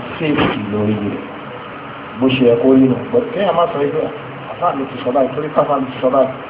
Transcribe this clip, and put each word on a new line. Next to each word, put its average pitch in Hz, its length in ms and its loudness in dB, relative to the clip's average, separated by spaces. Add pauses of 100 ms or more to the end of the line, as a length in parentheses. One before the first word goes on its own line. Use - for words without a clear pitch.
ṣèṣì - 560 0
lórí 104 360 0
rẹ̀. 92 200 -4 (920)
Bó 120 140 -2
ṣe 127 160 2
yẹ 117 120 6
kó 131 140 4
rí 135 180 8
nù. 123 80 4 (100)
But - 220 2
kéèyàn 185 280 0
má 170 100 4
sọ 156 140 -4
yìí 143 120 0
pé, 156 100 -2 (460)
"Àfáà - 240 -2
mi 139 140 -4
ti - 120 -10
sọ - 140 -4
báyìí," 131 180 2
torí 151 200 -6
káfáà 147 280 2
mi 131 80 0
ti - 120 -10
sọ 131 120 2
báyìí. 127 220 4 (180)